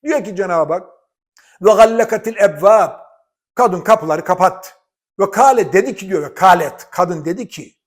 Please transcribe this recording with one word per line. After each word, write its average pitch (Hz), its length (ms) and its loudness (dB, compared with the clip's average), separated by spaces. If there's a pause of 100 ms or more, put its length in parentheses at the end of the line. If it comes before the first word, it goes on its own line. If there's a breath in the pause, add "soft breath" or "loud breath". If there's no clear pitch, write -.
Diyor 294 200 -4
ki 190 120 -12
Cenab-ı 170 360 -2
Hak, 185 160 -8 (720 soft breath)
"Ve 208 100 6
gallakatil 226 640 0
ebvab." 196 640 2 (540)
Kadın 185 260 0
kapıları 160 440 0
kapattı. 185 460 -2 (500)
"Ve 196 100 0
kâle" 226 420 2
dedi 214 240 0
ki 190 120 -16
diyor, 170 140 -4
ve 139 120 -12
kâlet, 175 560 0
kadın 170 340 -4
dedi 202 240 -8
ki - 260 -20 (120)